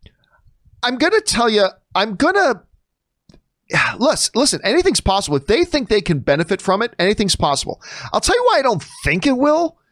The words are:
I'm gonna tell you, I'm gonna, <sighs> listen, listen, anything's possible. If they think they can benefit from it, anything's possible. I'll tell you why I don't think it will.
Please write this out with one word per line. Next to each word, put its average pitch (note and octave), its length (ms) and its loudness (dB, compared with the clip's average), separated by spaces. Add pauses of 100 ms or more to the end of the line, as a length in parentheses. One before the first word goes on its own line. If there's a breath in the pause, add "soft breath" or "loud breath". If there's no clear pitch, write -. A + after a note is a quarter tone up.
(800 soft breath)
I'm B3+ 160 -2
gonna F#4+ 240 2
tell A#3+ 260 0
you, G#3 200 4 (260)
I'm G#3 220 -2
gonna, D#4 480 0 (1040)
<sighs> - 300 -2
listen, - 340 0
listen, A#3 300 0
anything's D#4+ 380 0
possible. F#3+ 360 0
If C#3 80 -4
they D4+ 200 2
think C#4+ 220 -4
they G#3 140 2
can E3 160 0
benefit D3+ 460 -2
from F#3+ 180 0
it, A#3 160 -6
anything's G3+ 380 0
possible. - 440 -4 (320 loud breath)
I'll - 100 0
tell F#4+ 140 0
you B4 100 2
why A4+ 120 4
I C#4 60 0
don't A3 200 0 (200)
think E3+ 240 0
it C4 100 2
will. D#4 400 0 (140)